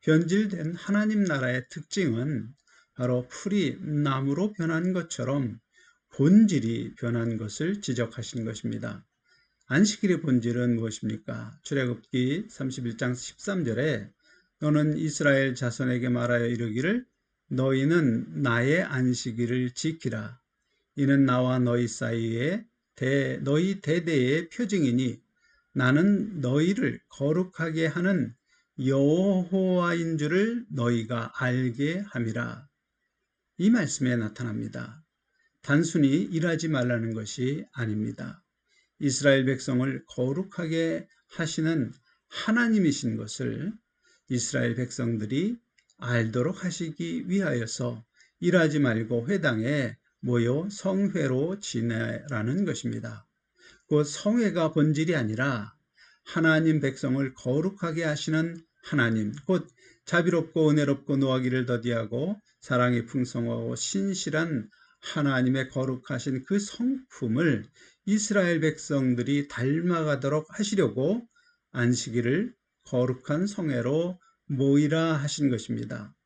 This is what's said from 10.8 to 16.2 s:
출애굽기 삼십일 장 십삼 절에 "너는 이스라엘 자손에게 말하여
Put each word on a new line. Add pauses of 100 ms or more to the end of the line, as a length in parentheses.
출애굽기
삼십일
장
십삼
절에 (480)
"너는
이스라엘
자손에게
말하여